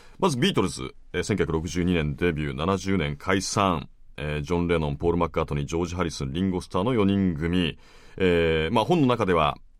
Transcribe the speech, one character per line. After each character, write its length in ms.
ま 120
ず 80
ビ 140
ー 20
ト 80
ル 80
ズ、 240
え 80
ー、 20
千 140
九 60
百 100
六 160
十 140
二 100
年 240
デ 160
ビ 120
ュ 80
ー、 40
七 220
十 180
年 200
解 260
散、 480
え 220
ー、 20
ジ 140
ョ 80
ン・ 60
レ 100
ノ 100
ン、 80
ポ 120
ー 40
ル・ 60
マ 80
ッ 20
カ 140
ー 20
ト 100
ニ 100
ー、 20
ジ 100
ョ 60
ー 40
ジ・ 100
ハ 60
リ 80
ス 140
ン、 80
リ 80
ン 80
ゴ・ 140
ス 60
タ 100
ー 40
の 120
四 120
人 300
組。 420
え 540
ー、 40
ま 60
あ、 60
本 160
の 40
中 200
で 80
は、 240